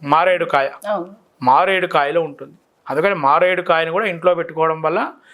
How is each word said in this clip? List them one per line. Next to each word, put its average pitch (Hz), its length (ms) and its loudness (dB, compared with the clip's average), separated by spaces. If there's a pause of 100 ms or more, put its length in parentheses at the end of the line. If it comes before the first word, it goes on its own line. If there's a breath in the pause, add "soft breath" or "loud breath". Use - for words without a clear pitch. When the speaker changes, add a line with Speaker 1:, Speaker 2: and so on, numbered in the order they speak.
Speaker 1:
మారేడు 170 420 2
కాయ, 139 240 0 (180)
Speaker 2:
అవును. 196 280 -6 (280)
Speaker 1:
మారేడు 180 440 2
కాయలో 160 340 0
ఉంటుంది. 139 320 -10 (360)
అందుకని 165 240 0
మారేడు 175 480 2
కాయను 165 300 0
కూడా 202 140 -2
ఇంట్లో 180 300 0
పెట్టుకోవడం 160 460 -2
వల్ల 202 320 -2 (200 soft breath)